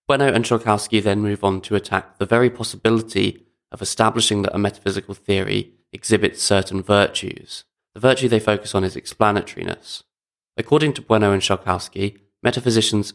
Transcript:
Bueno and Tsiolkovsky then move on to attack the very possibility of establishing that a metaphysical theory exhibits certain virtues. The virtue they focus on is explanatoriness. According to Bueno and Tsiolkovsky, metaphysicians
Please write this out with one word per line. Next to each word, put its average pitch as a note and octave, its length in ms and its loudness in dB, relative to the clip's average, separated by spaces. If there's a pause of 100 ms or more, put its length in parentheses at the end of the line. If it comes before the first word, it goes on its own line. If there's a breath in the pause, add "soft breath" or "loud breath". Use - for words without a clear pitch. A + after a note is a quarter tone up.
Bueno C#3 240 2
and A#2 140 2
Tsiolkovsky A2 560 0
then G2+ 200 2
move G2+ 220 -2
on F#2+ 180 0
to G#2 140 -4
attack - 420 -4
the G2 80 -4
very A#2 240 4
possibility A2 960 -2 (260)
of - 100 -12
establishing A2 640 0
that F#2+ 120 -2
a F#2+ 40 -2
metaphysical G2+ 560 -4
theory G2+ 580 -4 (180)
exhibits - 520 0
certain F#2+ 400 0
virtues. - 800 -2 (300)
The G#2+ 60 -16
virtue B2+ 280 4
they A2+ 120 4
focus G#2 360 -2
on F#2+ 80 2
is F#2 120 -2
explanatoriness. - 1080 -4 (540)
According D3+ 360 2
to - 80 -12
Bueno G#2+ 300 4
and G2 100 2
Tsiolkovsky, F#2+ 800 -4 (220)
metaphysicians A2+ 720 0